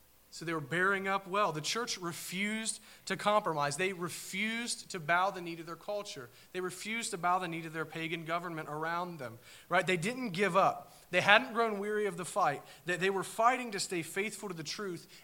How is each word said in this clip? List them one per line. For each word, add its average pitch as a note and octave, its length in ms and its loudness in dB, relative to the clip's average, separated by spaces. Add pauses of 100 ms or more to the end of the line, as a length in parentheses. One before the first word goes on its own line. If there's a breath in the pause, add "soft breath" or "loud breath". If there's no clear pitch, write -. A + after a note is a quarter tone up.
(320)
So - 120 -14
they E3 80 -2
were D#3+ 80 0
bearing F#3 480 2
up G3 200 0
well. F#3+ 260 2
The D3+ 80 -4
church A3+ 360 -2
refused G3+ 840 -4 (240 loud breath)
to G3 100 -2
compromise. D#3 640 2
They F#3+ 160 2
refused G#3+ 1000 -4
to F#3+ 80 -6
bow F3 300 4
the F#3 100 -4
knee E3+ 160 -6
to E3 80 -10
their E3 140 -10
culture. G3 520 -8 (220 loud breath)
They F#3 80 -6
refused G#3+ 520 -4
to G3 60 -4
bow F3 220 2
the F3+ 80 -2
knee E3 140 -4
to D#3+ 80 -8
their D#3+ 160 -4
pagan D#3+ 400 -4
government E3+ 440 -4
around E3 480 -2
them. A#2 220 -10 (300 loud breath)
Right? F3 180 4
They F#3 80 4
didn't A#3 360 -2
give F#3 260 2
up. - 360 4 (180 loud breath)
They F3+ 100 4
hadn't A3+ 320 8
grown A3 260 2
weary G#3 260 0
of F3+ 120 -2
the F3 80 -4
fight. D#3+ 380 0 (220 loud breath)
They, F3 120 0
they F#3+ 120 4
were F#3+ 140 0
fighting A#3+ 480 2
to G3 80 -4
stay F3 220 -2
faithful G#3 480 -4
to F3+ 60 -8
the E3 60 -6
truth, F3 460 -6 (160 loud breath)